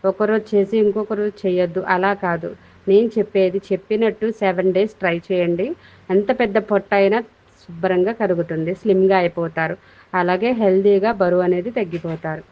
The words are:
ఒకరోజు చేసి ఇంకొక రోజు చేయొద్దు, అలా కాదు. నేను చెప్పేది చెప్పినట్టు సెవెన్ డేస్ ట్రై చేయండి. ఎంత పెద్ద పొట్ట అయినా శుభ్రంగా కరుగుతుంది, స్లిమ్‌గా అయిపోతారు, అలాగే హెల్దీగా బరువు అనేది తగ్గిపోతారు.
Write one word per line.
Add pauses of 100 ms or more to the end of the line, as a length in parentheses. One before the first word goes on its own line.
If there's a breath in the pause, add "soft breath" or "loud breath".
ఒకరోజు
చేసి
ఇంకొక
రోజు
చేయొద్దు,
అలా
కాదు. (380 soft breath)
నేను
చెప్పేది
చెప్పినట్టు
సెవెన్
డేస్
ట్రై
చేయండి. (420 soft breath)
ఎంత (100)
పెద్ద
పొట్ట
అయినా (400)
శుభ్రంగా
కరుగుతుంది,
స్లిమ్‌గా
అయిపోతారు, (380 soft breath)
అలాగే
హెల్దీగా
బరువు
అనేది
తగ్గిపోతారు.